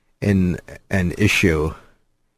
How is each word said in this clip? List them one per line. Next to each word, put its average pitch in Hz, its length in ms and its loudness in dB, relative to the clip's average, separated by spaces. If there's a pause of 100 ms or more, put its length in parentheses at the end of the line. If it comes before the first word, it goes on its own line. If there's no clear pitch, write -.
(220)
in 95 380 2 (300)
an 90 280 -2
issue, 80 560 2 (640)